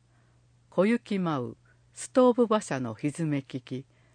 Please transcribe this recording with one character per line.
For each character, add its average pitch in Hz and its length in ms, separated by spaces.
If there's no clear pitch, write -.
小 180 160
雪 220 340
舞 143 320
う、 - 60
ス - 180
ト 254 200
ー - 20
ブ 247 100
馬 214 180
車 135 180
の 117 160
ひ - 120
づ 160 180
め 143 180
き - 180
き、 131 240